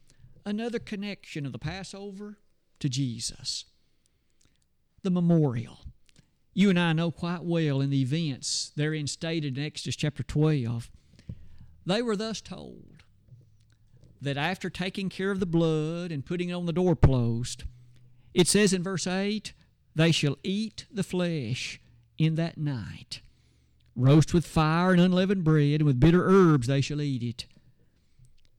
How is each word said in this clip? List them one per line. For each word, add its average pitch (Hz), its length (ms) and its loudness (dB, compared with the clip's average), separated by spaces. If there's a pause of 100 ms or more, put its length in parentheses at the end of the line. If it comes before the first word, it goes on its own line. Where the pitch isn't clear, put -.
(460)
Another 220 340 -4
connection 196 680 -10
of 131 60 -8
the 120 80 -10
Passover 196 760 -12 (420)
to 151 80 -2
Jesus. 123 760 -6 (1400)
The 190 100 -2
memorial. 160 680 2 (760)
You 196 140 6
and 175 100 4
I 170 140 2
know 165 180 0
quite 170 320 -6
well 160 380 0
in 139 80 0
the 139 120 2
events 143 720 -4
therein 151 320 -2
stated 151 500 -6
in 143 60 -4
Exodus - 320 -8
chapter 147 280 -4
twelve, 131 680 0 (960)
they 233 160 0
were 226 140 -2
thus 220 260 -6
told - 640 -18 (1160)
that 139 160 -4
after 175 320 -4
taking 190 400 -6
care 190 220 -4
of 190 80 -4
the 196 60 -2
blood 165 680 0
and 139 140 -8
putting 175 240 -6
it 180 40 -6
on 180 120 -6
the 170 80 -2
doorpost, 127 920 2 (680)
it 180 140 6
says 202 240 4
in 185 100 0
verse 185 260 -4
eight, 202 460 -4 (400)
"They 165 180 4
shall 147 320 0
eat 208 480 -6
the 196 120 -4
flesh 160 800 -6 (360)
in 160 180 2
that 165 220 -4
night. 127 640 -8 (720)
Roast 139 380 6
with 170 120 2
fire 165 460 2
and 175 100 6
unleavened 185 420 2
bread, 151 380 2
and 151 40 2
with 135 140 2
bitter 170 260 6
herbs 165 420 6
they 139 140 2
shall 147 200 -4
eat 135 220 -4
it. 117 220 -6 (1120)